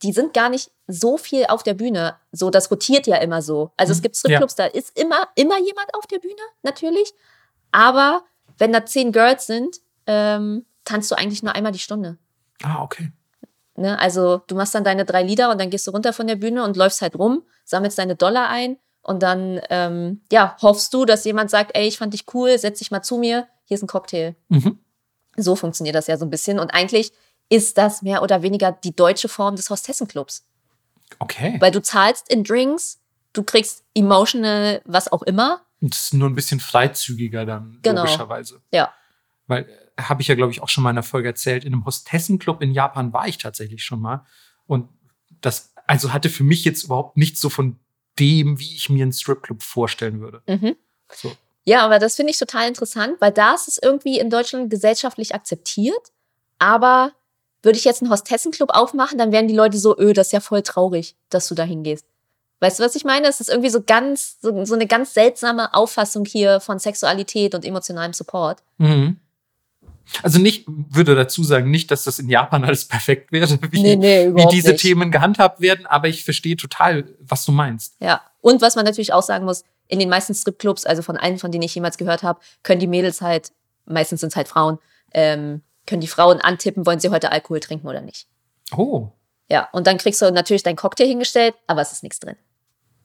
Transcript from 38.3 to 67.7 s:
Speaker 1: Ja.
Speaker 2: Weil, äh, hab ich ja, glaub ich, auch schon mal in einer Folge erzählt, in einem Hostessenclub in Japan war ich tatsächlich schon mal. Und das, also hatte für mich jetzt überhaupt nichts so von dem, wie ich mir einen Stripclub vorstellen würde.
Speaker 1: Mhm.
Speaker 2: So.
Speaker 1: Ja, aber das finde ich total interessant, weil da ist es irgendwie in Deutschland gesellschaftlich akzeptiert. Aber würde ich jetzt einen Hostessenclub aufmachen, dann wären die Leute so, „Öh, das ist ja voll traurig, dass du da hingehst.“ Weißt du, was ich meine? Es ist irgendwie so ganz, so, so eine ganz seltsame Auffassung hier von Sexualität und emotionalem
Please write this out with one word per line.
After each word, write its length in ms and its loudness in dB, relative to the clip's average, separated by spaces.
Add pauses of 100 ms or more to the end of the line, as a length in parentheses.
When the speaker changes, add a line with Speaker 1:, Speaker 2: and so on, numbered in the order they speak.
Speaker 1:
Ja. 200 0 (540)
Speaker 2:
Weil, 220 -4 (280)
äh, 60 -10
hab 180 -2
ich 80 -6
ja, 60 6
glaub 160 2
ich, 120 -12
auch 60 -12
schon 140 0
mal 80 2
in 60 -2
einer 60 -4
Folge 260 -4
erzählt, 360 -4
in 100 -6
einem 100 -2
Hostessenclub 800 -4
in 100 -2
Japan 400 -2
war 160 -4
ich 100 -10
tatsächlich 460 -12
schon 160 -8
mal. 240 -8 (420)
Und 220 -2 (520)
das, 320 -6 (140)
also 260 0
hatte 180 -2
für 140 -2
mich 200 2
jetzt 200 -2
überhaupt 320 -4
nichts 240 0
so 100 -2
von 280 -4 (400)
dem, 400 2
wie 160 -14
ich 140 -10
mir 160 2
einen 80 -2
Stripclub 500 -6
vorstellen 580 -6
würde. 260 -18
Speaker 1:
Mhm. 300 -2 (360)
Speaker 2:
So. 240 -12 (280)
Speaker 1:
Ja, 200 6
aber 140 6
das 180 0
finde 140 0
ich 80 -4
total 300 -4
interessant, 520 -6
weil 120 4
da 220 4
ist 140 -6
es 100 -6
irgendwie 400 0
in 120 -2
Deutschland 400 -4
gesellschaftlich 640 -2
akzeptiert. 800 -4 (460)
Aber 540 4 (500)
würde 160 6
ich 60 -6
jetzt 180 4
einen 80 -2
Hostessenclub 600 -2
aufmachen, 480 0
dann 140 2
wären 160 4
die 60 0
Leute 240 4
so, 200 4
„Öh, 140 6
das 160 4
ist 40 -4
ja 80 2
voll 220 -2
traurig, 540 -2 (120)
dass 200 -2
du 60 -6
da 100 -2
hingehst.“ 420 -6 (540)
Weißt 180 2
du, 60 2
was 100 0
ich 100 -8
meine? 220 2
Es 140 0
ist 100 -8
irgendwie 200 2
so 120 0
ganz, 580 0
so, 240 -2
so 100 -2
eine 120 0
ganz 260 0
seltsame 640 2
Auffassung 500 0
hier 360 2
von 180 -6
Sexualität 760 -2
und 120 -6
emotionalem 480 -8